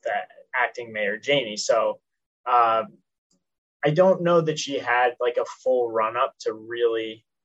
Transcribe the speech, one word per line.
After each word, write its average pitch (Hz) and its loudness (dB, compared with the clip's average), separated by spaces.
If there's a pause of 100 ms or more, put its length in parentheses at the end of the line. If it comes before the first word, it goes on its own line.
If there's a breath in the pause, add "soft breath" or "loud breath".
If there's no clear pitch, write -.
the 107 -4 (420)
acting 120 -4
mayor, 107 -4
Janey. 123 -2
So, 110 0 (460)
uh, 117 4 (1000)
I 151 2
don't 180 4
know 170 4
that 156 0
she 139 -6
had, 123 0
like, 123 0
a 123 0 (180)
full 123 0
run 113 -2
up 131 -2
to 113 -4
really 113 -4 (200)